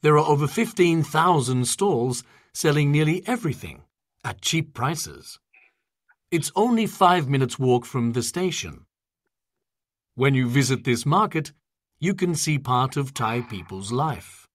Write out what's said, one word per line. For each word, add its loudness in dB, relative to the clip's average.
There 6
are 4
over 2
fifteen 2
thousand 2
stalls 0
selling 2
nearly 2
everything -6
at -8
cheap -2
prices. -8
It's -2
only 2
five 2
minutes 0
walk 2
from -2
the -2
station. -6
When 2
you 2
visit 0
this 0
market, 0
you -2
can -2
see -2
part -2
of -6
Thai -4
people's -10
life. -6